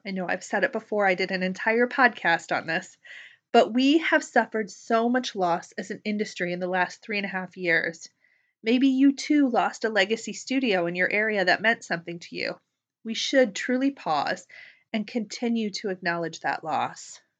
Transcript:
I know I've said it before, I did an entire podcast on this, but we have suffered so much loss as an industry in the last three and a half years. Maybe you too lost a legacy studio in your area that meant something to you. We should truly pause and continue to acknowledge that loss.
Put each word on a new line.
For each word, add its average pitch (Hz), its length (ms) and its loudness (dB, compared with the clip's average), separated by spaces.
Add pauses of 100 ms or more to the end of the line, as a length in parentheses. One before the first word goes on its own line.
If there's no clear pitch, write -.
I 202 60 -8
know 185 180 -4
I've 185 160 -4
said 220 180 -2
it - 100 0
before, 208 340 -2
I 185 80 4
did 185 160 -4
an 185 120 -2
entire 220 440 0
podcast 208 680 2
on 135 120 -4
this, 165 320 -6 (520)
but 226 220 6
we 269 260 4
have 311 240 2
suffered 220 480 0
so 233 380 0
much 247 260 0
loss 180 440 -2
as 196 120 -10
an 208 140 -10
industry 208 480 -4
in 180 80 -6
the 180 80 -4
last 180 320 -2
three 208 160 -6
and 202 80 -4
a 180 60 -6
half 185 260 -8
years. 165 540 -2 (520)
Maybe 247 260 4
you 269 260 6
too 285 340 2
lost 208 380 0
a - 20 2
legacy 214 460 0
studio 233 500 0
in 175 120 -4
your 185 140 2
area 208 360 0
that 180 160 2
meant 226 200 0
something 170 360 -8
to - 180 -14
you. - 240 -6 (420)
We 226 120 -8
should 254 400 2
truly 262 380 0
pause - 540 -4 (460)
and 214 140 -2
continue 233 640 -4
to 208 180 -6
acknowledge 170 520 -4
that - 220 -4
loss. 127 560 -4 (220)